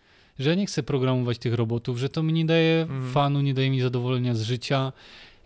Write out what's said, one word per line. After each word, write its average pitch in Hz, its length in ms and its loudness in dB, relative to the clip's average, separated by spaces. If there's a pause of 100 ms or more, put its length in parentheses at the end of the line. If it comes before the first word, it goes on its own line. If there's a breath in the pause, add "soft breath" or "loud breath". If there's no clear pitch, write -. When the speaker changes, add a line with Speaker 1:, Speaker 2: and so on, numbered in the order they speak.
(400 soft breath)
Speaker 1:
że 139 100 0
ja 170 60 2
nie 196 100 0
chcę 165 180 -4
programować 127 540 0
tych 117 160 -2
robotów, 117 440 -2
że 131 120 -2
to 160 140 -2
mi 160 100 0
nie 160 120 2
daje 165 360 4
Speaker 2:
Mhm. 131 300 -6
Speaker 1:
fanu, 143 300 2
nie 139 120 2
daje 131 160 2
mi 135 120 2
zadowolenia 123 540 0
z 110 60 -2
życia. 131 520 -2 (520 loud breath)